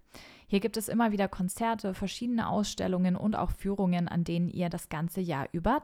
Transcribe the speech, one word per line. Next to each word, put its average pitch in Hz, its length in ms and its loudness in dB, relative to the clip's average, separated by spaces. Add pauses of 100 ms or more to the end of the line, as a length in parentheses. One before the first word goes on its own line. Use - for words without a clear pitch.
(460)
Hier 202 140 2
gibt 220 180 0
es 214 100 -4
immer 226 240 2
wieder 202 160 2
Konzerte, 202 680 -2
verschiedene 233 520 -2
Ausstellungen 185 680 2
und 214 200 0
auch - 140 0
Führungen, 180 580 0
an 170 160 0
denen 170 260 0
ihr 175 200 -2
das 170 200 -8
ganze 170 300 -4
Jahr 165 320 -2
über 202 320 2